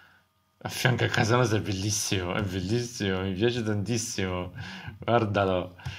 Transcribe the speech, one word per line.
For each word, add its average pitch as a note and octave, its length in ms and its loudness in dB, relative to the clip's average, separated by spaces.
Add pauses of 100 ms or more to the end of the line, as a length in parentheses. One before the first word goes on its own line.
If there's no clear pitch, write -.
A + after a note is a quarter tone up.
(640)
a - 60 -10
fianco B2 360 2
a - 20 4
casa A#2 300 4
nostra. A2 220 4
È - 20 2
bellissimo, F#2+ 760 -2
è G#2+ 80 0
bellissimo, G2 800 -2
mi F#2+ 120 -2
piace A#2 300 0
tantissimo. G2+ 920 -2 (460)
Guardalo, G2+ 800 2 (220)